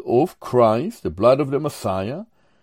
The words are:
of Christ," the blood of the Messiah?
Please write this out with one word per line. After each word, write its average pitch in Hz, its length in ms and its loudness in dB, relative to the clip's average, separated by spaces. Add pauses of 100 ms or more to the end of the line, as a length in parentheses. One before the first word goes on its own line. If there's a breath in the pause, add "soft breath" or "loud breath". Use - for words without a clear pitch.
of 139 360 0
Christ," 123 600 0
the 92 60 -6
blood 113 300 4
of 135 120 -4
the 139 80 -2
Messiah? 123 680 -6 (380)